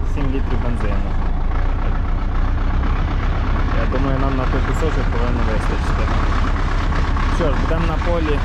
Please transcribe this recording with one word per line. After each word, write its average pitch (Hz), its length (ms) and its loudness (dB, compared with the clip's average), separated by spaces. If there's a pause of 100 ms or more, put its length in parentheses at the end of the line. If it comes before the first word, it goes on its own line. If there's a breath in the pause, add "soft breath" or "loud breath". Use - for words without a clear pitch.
(140)
сім 143 100 0
літрів 131 400 0
бензину. 113 460 0 (2750)
Я - 100 0
думаю, 135 260 0
нам 135 180 0
на 131 140 0
той - 180 2
кусочок 165 440 0
повинно - 360 0
вистачити. - 560 0 (1300)
Що 170 80 2
ж, 139 180 2
будемо 165 240 0
на 160 100 0 (100)
полі 160 380 0